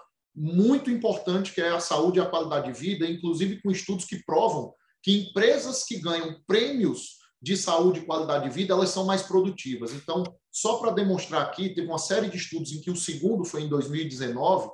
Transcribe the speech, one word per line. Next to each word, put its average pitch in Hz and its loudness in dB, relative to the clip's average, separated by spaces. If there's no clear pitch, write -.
muito 196 4
importante, 196 0
que 180 -4
é 170 0
a 170 0
saúde 175 2
e - 4
a - 2
qualidade 151 -2
de 120 -10
vida, 165 -2
inclusive 170 -2
com 196 0
estudos 185 -4
que - -10
provam 170 2
que 202 2
empresas 254 2
que 208 -6
ganham 160 -4
prêmios 226 0
de 170 0
saúde 175 4
e 160 -10
qualidade 147 0
de - -
vida, 185 0
elas 185 4
são 190 -2
mais 190 2
produtivas. 135 0
Então, 165 -4
só 226 0
pra 226 0
demonstrar 175 2
aqui, 185 -2
teve 175 -4
uma 160 -4
série 190 0
de 175 -8
estudos 156 -6
em 151 -10
que 180 -4
o 175 -2
segundo 170 0
foi 151 -6
em 151 -4
dois 139 0
mil 156 -2
e 147 -4
dezenove, 131 0